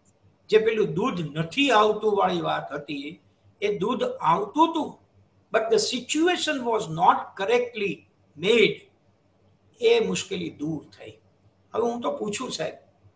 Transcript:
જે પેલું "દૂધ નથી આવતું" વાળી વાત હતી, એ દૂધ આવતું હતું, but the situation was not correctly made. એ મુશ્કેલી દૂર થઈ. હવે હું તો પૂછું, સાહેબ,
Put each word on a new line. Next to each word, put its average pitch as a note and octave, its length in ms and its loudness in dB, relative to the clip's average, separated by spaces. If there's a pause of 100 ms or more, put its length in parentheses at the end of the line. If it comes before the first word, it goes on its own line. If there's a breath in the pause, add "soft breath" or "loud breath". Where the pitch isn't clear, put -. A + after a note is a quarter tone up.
(500)
જે G#3+ 80 6
પેલું A3 360 2
"દૂધ F3 440 -4
નથી B3+ 340 0
આવતું" G#3+ 460 2
વાળી F#3 240 2
વાત D#3 320 -4
હતી, D3 480 -10 (400)
એ G3+ 160 -2
દૂધ A3 260 0
આવતું B3 680 2
હતું, D#4 300 -6 (520)
but - 80 4
the G#3+ 160 2
situation D4 920 0
was A3 140 0 (100)
not F#3+ 520 0
correctly G#3+ 520 -2 (460)
made. G3 340 4 (1040)
એ A#3 180 6
મુશ્કેલી F3+ 500 -4
દૂર D3+ 360 -8 (120)
થઈ. - 160 -18 (600)
હવે A#3 180 0
હું A#3+ 100 -8
તો C#4 100 -4
પૂછું, G#3+ 400 -6
સાહેબ, - 220 -6 (420)